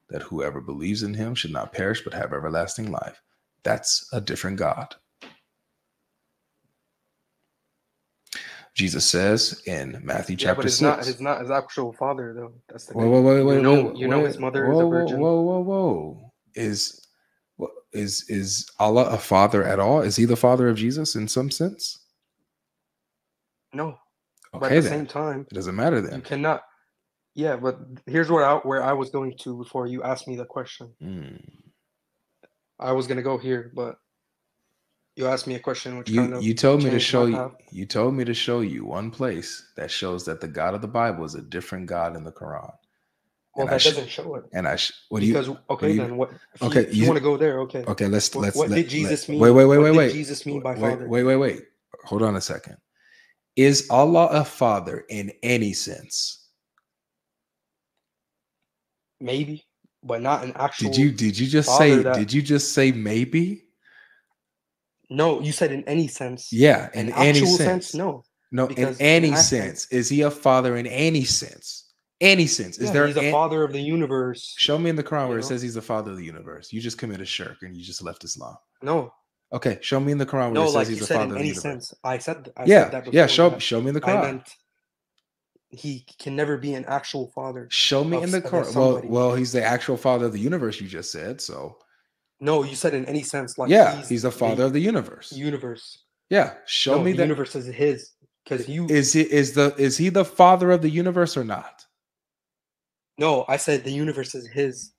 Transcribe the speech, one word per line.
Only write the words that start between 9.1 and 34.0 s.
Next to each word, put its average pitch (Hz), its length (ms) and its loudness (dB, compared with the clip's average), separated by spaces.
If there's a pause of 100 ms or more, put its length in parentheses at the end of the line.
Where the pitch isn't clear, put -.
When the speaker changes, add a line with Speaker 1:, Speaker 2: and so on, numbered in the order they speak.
Speaker 1:
in 67 360 -8
Matthew 92 340 -6
Speaker 2:
Yeah, 95 160 0
but 135 120 -2
Speaker 1:
chapter - 20 -2
Speaker 2:
it's 123 140 0
not, 147 180 4
Speaker 1:
six. 123 80 -8
Speaker 2:
it's 123 140 -8
not 143 200 -4
his 123 100 -8
actual 135 420 -4
father, 131 420 -6
though. 117 180 -14 (160)
That's 113 180 -20
the - 80 -14
Speaker 1:
Wait, 113 120 2
Speaker 2:
thing. 127 140 6
Speaker 1:
wait, - 20 -
wait, 135 220 6
Speaker 2:
You 139 160 4
Speaker 1:
wait, - 0 -
Speaker 2:
know, 135 300 6
Speaker 1:
wait, - 40 -12
Speaker 2:
you 127 120 -4
know 143 160 2
Speaker 1:
wait, - 20 2
Speaker 2:
his 135 140 -4
mother 131 320 0
is 156 100 4
a 170 40 4
Speaker 1:
whoa, - 20 4
whoa, 170 200 2
Speaker 2:
virgin. 131 100 -4
Speaker 1:
whoa, 165 240 2
whoa, 180 200 0
whoa. 156 720 -4 (220)
Is, 104 520 -6 (500)
wha-, - 120 -10 (240)
is, 101 360 -6
is 98 400 -6 (100)
Allah 110 320 4
a 113 80 -2
father 101 440 4
at 98 160 0
all? 127 220 2
Is 101 160 -2
he 117 80 4
the 117 120 2
father 123 320 4
of 113 80 0
Jesus 135 380 -4
in 107 120 -6
some 135 240 -4
sense? - 480 -6 (1700)
Speaker 2:
No. 147 240 -8 (600)
But 135 80 -2
Speaker 1:
Okay, 131 40 0
Speaker 2:
at 147 60 6
the 165 40 8
Speaker 1:
then. - 20 4
Speaker 2:
same 147 240 -2
time, 143 440 -8
Speaker 1:
It - 40 -14
doesn't 92 200 -6
matter 123 340 0
Speaker 2:
you - 120 -12
Speaker 1:
then. - 20 -16
Speaker 2:
cannot. 147 400 -4 (720)
Yeah, 143 220 -2
but 123 220 -6 (280)
here's 160 240 0
where 156 140 4
I, 143 140 4
where 135 240 -2
I 135 100 2
was 135 180 -2
going 131 300 -6
to 123 160 -10
before 123 300 -8
you 127 160 -8
asked 127 240 -6
me 123 100 -10
the 123 80 -10
question. 123 480 -14 (100)
Speaker 1:
Mm. 87 380 -14 (1400)
Speaker 2:
I 131 140 -4
was 131 140 -2
gonna 127 160 -4
go 131 140 -2
here, 123 380 -6
but 120 220 -8 (1160)